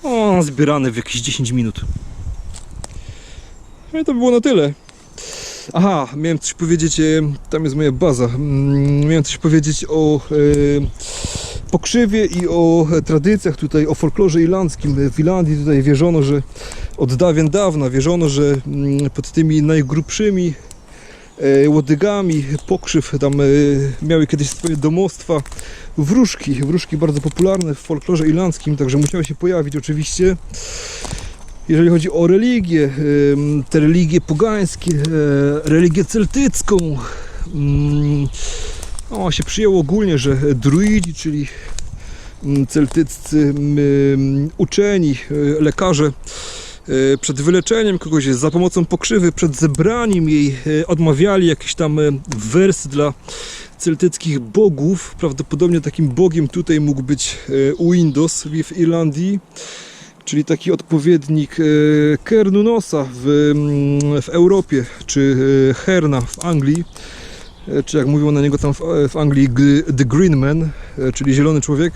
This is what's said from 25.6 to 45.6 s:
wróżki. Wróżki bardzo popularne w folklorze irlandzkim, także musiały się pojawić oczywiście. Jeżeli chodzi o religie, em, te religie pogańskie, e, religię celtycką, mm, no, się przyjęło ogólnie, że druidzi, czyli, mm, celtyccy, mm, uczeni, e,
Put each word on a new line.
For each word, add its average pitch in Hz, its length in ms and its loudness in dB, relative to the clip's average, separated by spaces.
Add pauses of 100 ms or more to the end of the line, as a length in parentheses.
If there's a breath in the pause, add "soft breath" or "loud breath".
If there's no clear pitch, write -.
wróżki. 165 560 0
Wróżki 147 440 -2
bardzo 147 240 0
popularne 170 540 0
w - 40 -18
folklorze 156 480 -2
irlandzkim, 156 500 0
także 135 200 0
musiały 151 280 0
się 151 100 -8
pojawić 165 400 -2
oczywiście. 156 600 0 (1300 loud breath)
Jeżeli 165 200 6
chodzi 170 220 2
o 170 160 2
religie, 185 600 2 (440)
em, 147 360 0
te 160 100 2
religie 160 420 4
pogańskie, 185 680 -2
e, 147 800 0
religię 165 360 4
celtycką, 202 720 0 (760 loud breath)
mm, 143 720 0 (840 loud breath)
no, 190 200 -4
się - 120 -4
przyjęło 196 360 0
ogólnie, 175 380 0
że 135 180 0 (200)
druidzi, 170 580 2
czyli, 147 340 -6 (960 loud breath)
mm, 139 240 0
celtyccy, 151 880 0
mm, 139 1000 2
uczeni, 190 580 2 (160)
e, 147 300 0